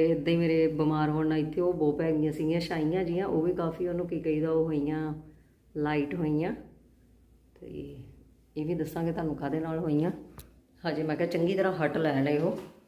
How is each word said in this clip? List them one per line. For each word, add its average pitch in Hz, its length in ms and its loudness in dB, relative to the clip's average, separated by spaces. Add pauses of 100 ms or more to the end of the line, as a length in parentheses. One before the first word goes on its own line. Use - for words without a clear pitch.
ਇੱਦਾਂ 165 280 2
ਹੀ 170 40 4
ਮੇਰੇ 160 300 4
ਬਿਮਾਰ 156 420 2
ਹੋਣ 156 180 2
ਨਾਲ 156 100 2
ਇੱਥੇ 156 240 0
ਉਹ 175 120 2
ਬਹੁਤ 151 240 2
ਪੈ 165 140 0
ਗਈਆਂ 151 200 2
ਸੀਗੀਆਂ 160 280 0
ਛਾਈਆਂ 170 440 0
ਜਿਹੀਆਂ, 175 240 -2
ਉਹ 160 140 0
ਵੀ 180 120 2
ਕਾਫੀ 175 340 -2
ਉਹਨੂੰ 175 200 -2
ਕੀ 170 120 -4
ਕਹੀਦਾ 160 320 0
ਉਹ 160 140 2
ਹੋਈਆਂ, 156 480 -2 (640)
ਲਾਈਟ 147 380 0
ਹੋਈਆਂ। 160 380 0 (1080)
ਤੇ 143 380 -12 (600)
ਇਹ 151 80 -2
ਵੀ 170 80 -2
ਦੱਸਾਂਗੇ 165 380 -2
ਤੁਹਾਨੂੰ 160 240 -2
ਕਾਹਦੇ 147 240 -2
ਨਾਲ 160 200 -4
ਹੋਈਆਂ। 160 320 2 (760)
ਹਜੇ 156 160 0
ਮੈਂ 151 120 -2
ਕਿਹਾ 170 120 0
ਚੰਗੀ 175 280 2
ਤਰ੍ਹਾਂ 185 180 2
ਹਟ 156 240 0
ਲੈਣ 143 300 2
ਇਹੋ, 151 300 2 (300)